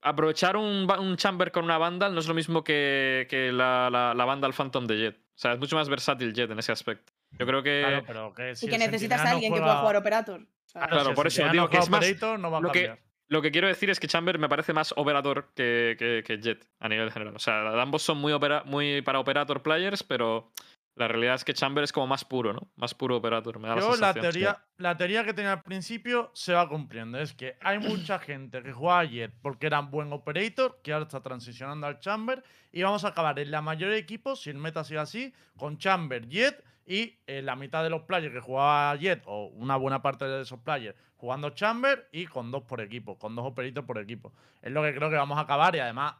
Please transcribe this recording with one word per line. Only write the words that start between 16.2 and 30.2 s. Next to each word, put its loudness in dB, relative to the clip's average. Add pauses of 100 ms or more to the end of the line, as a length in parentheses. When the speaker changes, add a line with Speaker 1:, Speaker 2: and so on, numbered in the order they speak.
Speaker 1:
que -4
Jett -2 (140)
a -4
nivel 0
general. -10
O -14
sea, 0
ambos 0
son 2
muy 2
opera-, 2
muy 0
para 2
operator 0
players, 0
pero 0 (440)
la -2
realidad 2
es -8
que -2
chamber 0
es -6
como 0
más 0
puro, -2
¿no? -10
Más -4
puro -2
operator, -2
me -10
da 0
la 2
Speaker 2:
Yo 2
la 4 (200)
Speaker 1:
sensación. -2
Speaker 2:
teoría, 2
Speaker 4:
Sí. -16 (220)
Speaker 2:
la 0
teoría 0
que -4
tenía -2
al -10
principio -4
se -2
va 4
cumpliendo. -8
Es -6
que -12
hay 0
Speaker 1:
<clears throat> -4
Speaker 2:
mucha -2
gente -10
que -12
juega 4
a 2
Jett -8
porque -6
era 2
buen -6
operator, -2